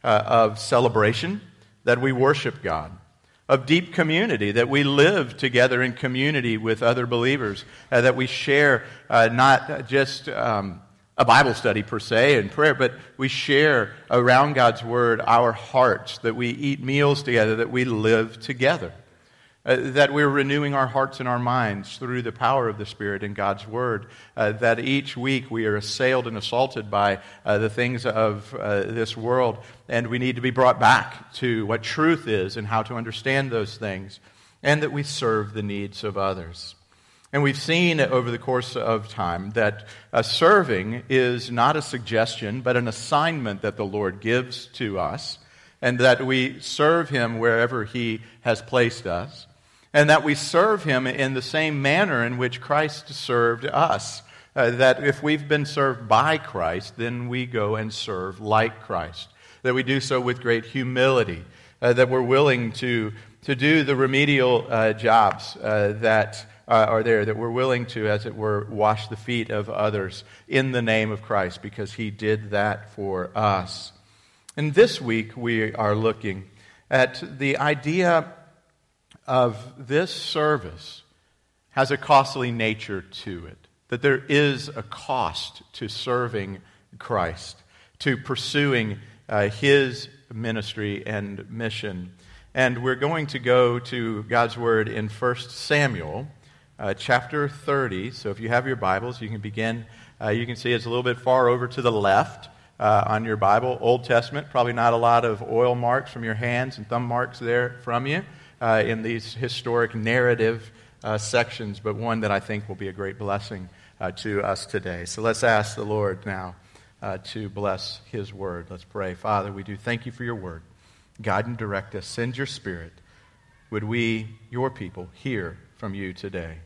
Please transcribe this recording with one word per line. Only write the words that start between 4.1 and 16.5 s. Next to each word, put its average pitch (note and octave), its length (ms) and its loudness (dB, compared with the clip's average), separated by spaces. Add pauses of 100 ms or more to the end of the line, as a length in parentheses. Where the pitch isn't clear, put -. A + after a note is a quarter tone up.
that A#2+ 140 4
we C#3 160 2
live C#3+ 540 4
together B2 460 2
in B2+ 100 0
community B2+ 640 -2
with A2 260 -2
other A#2+ 220 2
believers, A#2+ 640 -2 (260)
uh, A#2+ 80 6
that B2+ 160 4
we B2+ 100 -2
share, C#3 580 2 (260)
uh, A#2 200 6
not B2+ 580 4
just, C3+ 420 0
um, G#2 500 -2 (380)
a A#2+ 80 4
Bible B2 260 6
study G#2 300 0
per A2 160 -6
se B2 400 4
and G2 120 -2
prayer, D3+ 220 4
but B2+ 220 0 (240)
we C3 100 -2
share C#3 640 2 (180)
around B2+ 440 6
God's A#2 280 4
Word A#2 400 2
our A#2 300 6
hearts, B2 680 2
that A2+ 160 -2
we A#2+ 140 -2
eat C#3 340 -4